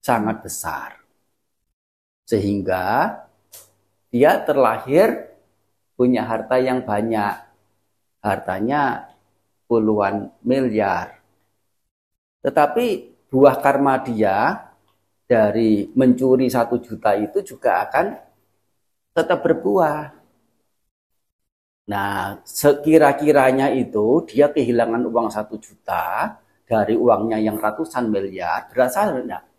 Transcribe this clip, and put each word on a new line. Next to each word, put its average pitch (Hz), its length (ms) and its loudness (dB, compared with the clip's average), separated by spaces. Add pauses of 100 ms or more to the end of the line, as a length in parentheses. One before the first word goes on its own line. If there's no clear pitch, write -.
Sangat 110 380 -2
besar. - 460 -10 (1400)
Sehingga 98 520 -2 (1300)
dia 135 200 6 (140)
terlahir 135 640 2 (920)
punya 123 320 2
harta 113 260 -2 (120)
yang 127 120 -2 (100)
banyak. 107 440 -2 (880)
Hartanya 104 580 -2 (880)
puluhan 107 480 0 (280)
miliar. 107 600 0 (1400)
Tetapi 156 420 0 (460)
buah 131 320 6
karma 135 300 2 (140)
dia 107 280 0 (960)
dari 107 560 2 (120)
mencuri 127 460 4 (100)
satu 120 200 0 (100)
juta 107 300 -2
itu 104 220 -2 (120)
juga 127 200 -2 (180)
akan 160 180 0 (1080)
tetap 165 280 0
berbuah. 165 560 0 (1900)
Nah, 98 500 -6 (180)
sekira-kiranya 143 1040 4 (160)
itu 107 240 -2 (240)
dia 143 240 4
kehilangan 117 480 0 (100)
uang 117 240 0
satu 107 180 -8 (120)
juta - 380 -6 (680)
dari 110 240 2 (100)
uangnya 110 420 2
yang 107 180 -2
ratusan 123 400 -4 (100)
miliar, 92 460 -4 (100)
berasa 123 300 0 (100)
enggak? 127 320 -8 (160)